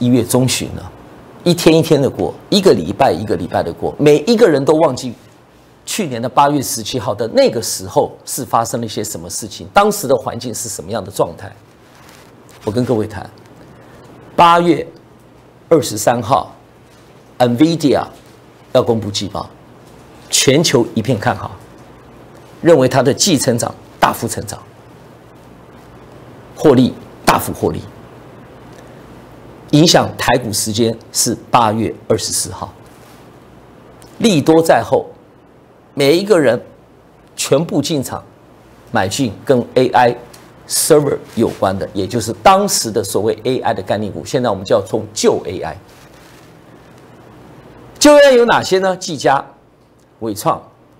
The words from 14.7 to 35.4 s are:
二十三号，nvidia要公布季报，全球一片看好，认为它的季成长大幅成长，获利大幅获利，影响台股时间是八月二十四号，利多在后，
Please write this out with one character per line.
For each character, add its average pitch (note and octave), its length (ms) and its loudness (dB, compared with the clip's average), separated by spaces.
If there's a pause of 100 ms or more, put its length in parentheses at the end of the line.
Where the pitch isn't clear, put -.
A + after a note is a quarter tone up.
二 D#3 140 4
十 - 160 -6
三 A#2+ 240 0
号 G#2+ 320 -2 (840)
，nvidia C3 680 2 (680)
要 B2+ 80 4
公 A2+ 200 0
布 G2+ 100 -6
季 G2+ 180 -8
报， - 220 -10 (800)
全 C#3 320 2
球 B2 320 2
一 A2+ 80 -2
片 A#2 160 -2
看 A#2+ 180 -2
好， - 140 -12 (1080)
认 D#3 180 6
为 C3 80 4
它 B2+ 160 2
的 B2+ 100 2
季 E3 240 0
成 A#2+ 220 0
长 - 160 -4 (240)
大 - 140 2
幅 - 160 -6
成 - 180 -8
长， - 160 -14 (1900)
获 D3 200 4
利 B2 200 2 (320)
大 - 140 0
幅 - 120 -8
获 E2+ 200 -2
利， F#2 80 -8 (1900)
影 D3 120 6
响 D#3 320 4
台 B2+ 220 0
股 A#2+ 140 -6
时 A2 200 -4
间 A2+ 240 0 (160)
是 - 240 -2 (140)
八 A#2 220 0
月 A2 200 -4 (140)
二 A2+ 100 0
十 - 160 -6
四 - 200 -6
号， - 200 -12 (1500)
利 F#3+ 220 2
多 D#3+ 220 4
在 D#3+ 200 4
后， A2+ 240 0 (880)